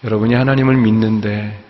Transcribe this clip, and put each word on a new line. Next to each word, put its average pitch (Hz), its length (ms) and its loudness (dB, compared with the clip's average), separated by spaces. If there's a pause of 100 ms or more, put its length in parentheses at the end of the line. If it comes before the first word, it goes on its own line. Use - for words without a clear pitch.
여러분이 110 300 0
하나님을 131 420 2
믿는데 107 960 0